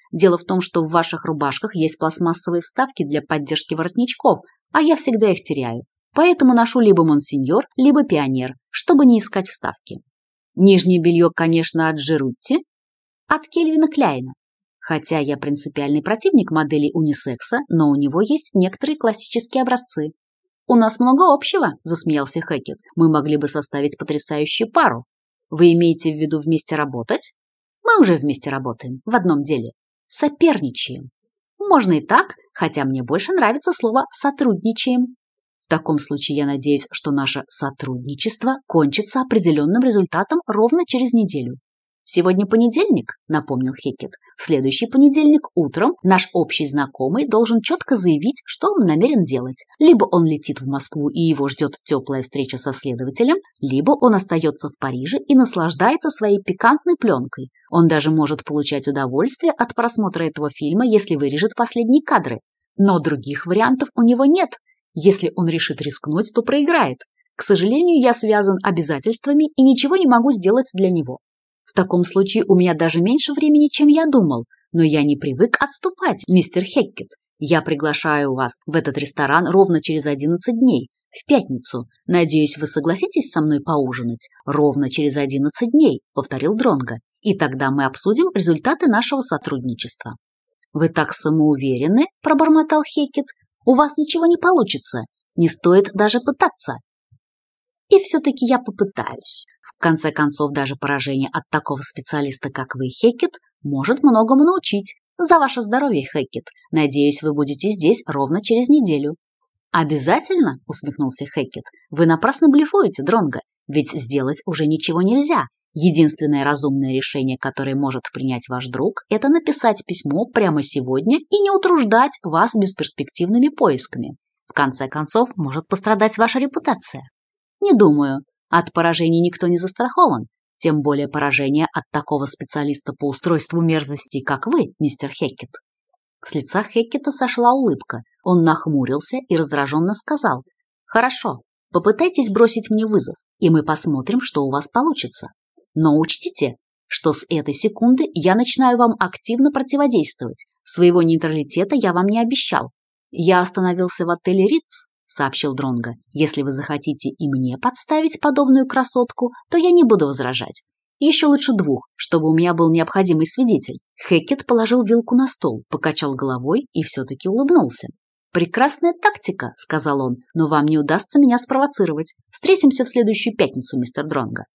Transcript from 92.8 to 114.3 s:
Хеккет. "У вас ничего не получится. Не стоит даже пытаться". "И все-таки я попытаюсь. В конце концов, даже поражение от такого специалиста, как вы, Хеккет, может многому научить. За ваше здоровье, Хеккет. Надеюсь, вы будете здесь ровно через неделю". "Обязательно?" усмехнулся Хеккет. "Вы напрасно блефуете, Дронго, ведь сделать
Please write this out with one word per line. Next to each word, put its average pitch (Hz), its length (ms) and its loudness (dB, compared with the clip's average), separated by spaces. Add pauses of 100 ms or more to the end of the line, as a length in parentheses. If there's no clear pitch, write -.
Хеккет. 285 420 -6 (400)
"У 254 80 6
вас 294 220 2
ничего 320 300 0
не 339 100 4
получится. 262 720 0 (280)
Не 170 140 2
стоит 185 440 2
даже 208 280 0
пытаться". 277 540 -2 (1120)
"И 392 100 8
все-таки 285 480 -2
я 247 120 2
попытаюсь. - 880 -8 (160)
В - 180 -20
конце 156 320 0
концов, 147 400 -2
даже 139 240 -4
поражение 139 560 -4
от 160 180 -6
такого 143 320 -4
специалиста, 143 680 -8
как - 240 -10
вы, 131 140 -6
Хеккет, 240 440 -2 (300)
может 147 400 -4
многому 262 420 4
научить. 262 500 -2 (240)
За 339 200 2
ваше 262 240 -2
здоровье, 220 400 0
Хеккет. - 420 -6 (260)
Надеюсь, 143 520 2
вы 151 100 -2
будете 147 380 -2
здесь 196 360 2
ровно 147 360 -2
через 240 260 0
неделю". 160 480 2 (540)
"Обязательно?" 165 960 0
усмехнулся 143 580 -6
Хеккет. 135 400 -6 (260)
"Вы 165 160 2
напрасно 226 420 4
блефуете, 294 540 2
Дронго, 156 380 0 (260)
ведь 147 260 -2
сделать 135 540 -4